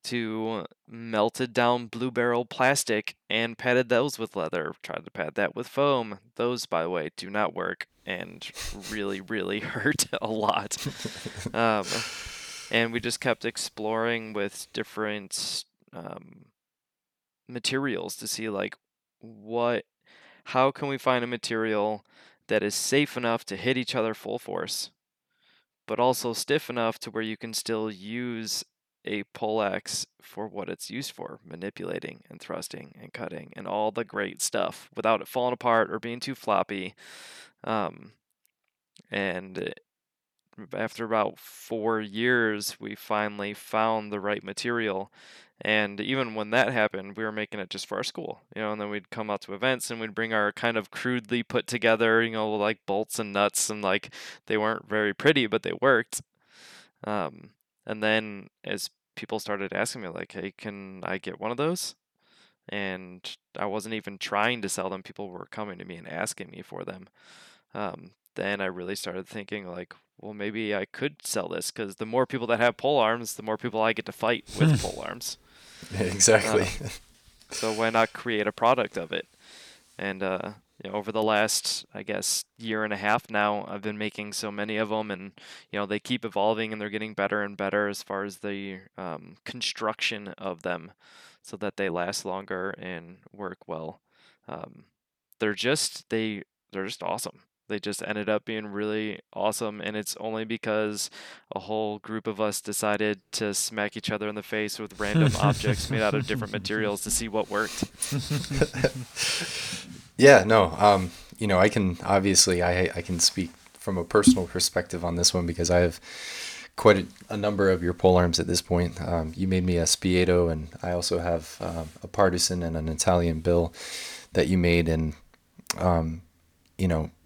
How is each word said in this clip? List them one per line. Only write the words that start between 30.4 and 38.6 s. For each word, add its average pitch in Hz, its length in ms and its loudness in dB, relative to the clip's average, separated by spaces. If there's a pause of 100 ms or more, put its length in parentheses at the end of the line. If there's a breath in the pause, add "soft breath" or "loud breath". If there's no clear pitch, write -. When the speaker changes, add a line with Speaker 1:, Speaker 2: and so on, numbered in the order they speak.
Speaker 1:
what 95 220 -8
it's - 200 -10
used 127 220 -8
for, - 320 -14
manipulating - 840 -10
and 82 100 -18
thrusting - 640 -12
and - 100 -18
cutting - 440 -12
and 98 120 -12
all 107 240 -2
the 113 140 -4
great 98 360 -6
stuff - 540 -4
without 110 260 2
it - 60 -10
falling 123 260 0
apart 113 380 2
or 107 80 -4
being 117 200 -8
too - 160 -6
floppy. 95 580 0 (720 loud breath)
Um, - 500 -4 (960)